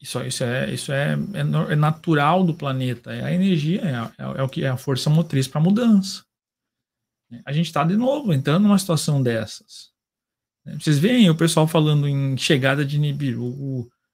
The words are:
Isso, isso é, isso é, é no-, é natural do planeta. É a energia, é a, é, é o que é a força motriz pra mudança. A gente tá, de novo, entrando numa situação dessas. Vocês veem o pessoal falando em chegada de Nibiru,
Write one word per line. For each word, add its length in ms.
Isso, 200
isso 220
é, 300
isso 200
é, 200
é 100
no-, 260
é 60
natural 680
do 80
planeta. 600
É 120
a 80
energia, 480
é 120
a, 240
é, 220
é 40
o 40
que 160
é 60
a 80
força 320
motriz 400
pra 100
mudança. 640
A 60
gente 220
tá, 100
de 140
novo, 360
entrando 300
numa 160
situação 420
dessas. 680
Vocês 180
veem 320
o 60
pessoal 320
falando 400
em 300
chegada 480
de 120
Nibiru, 920